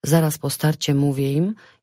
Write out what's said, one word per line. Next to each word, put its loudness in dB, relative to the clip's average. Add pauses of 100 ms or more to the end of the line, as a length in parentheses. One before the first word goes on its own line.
Zaraz 2
po -6
starcie 0
mówię 0
im, 0 (280)